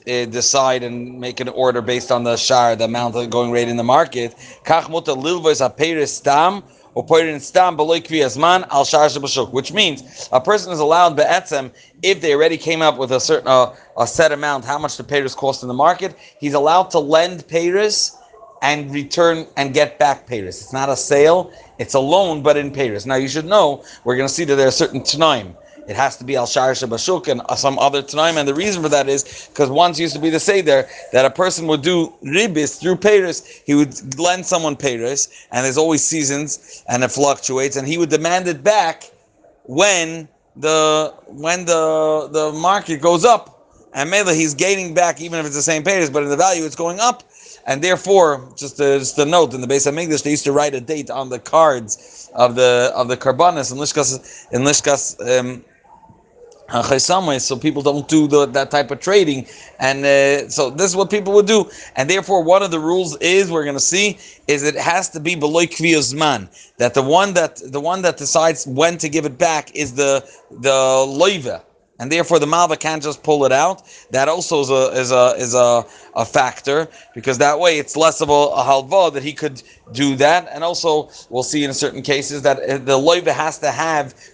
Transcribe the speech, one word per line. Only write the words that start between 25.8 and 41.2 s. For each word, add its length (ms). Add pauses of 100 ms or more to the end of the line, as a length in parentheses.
It 80
has 220
to 60
be 120
al 100
shar 280
shebashuk 540
and, 220
uh, 60
some 240
other 240
tanaim, 340
and 100
the 60
reason 300
for 60
that 200
is 460
'cause 160
once 280
used 140
to 60
be 100
the 100
seder 480 (240)
that 140
a 60
person 340
would 160
do 320 (100)
ribis 560
through 180
peiros. 440 (240)
He 80
would 460
lend 260
someone 300
peiros, 540 (220)
and 140
there's 140
always 240
seasons, 840
and 160
it 60
fluctuates, 680
and 100
he 100
would 120
demand 380
it 160
back 460 (540)
when 640 (280)
the, 600 (100)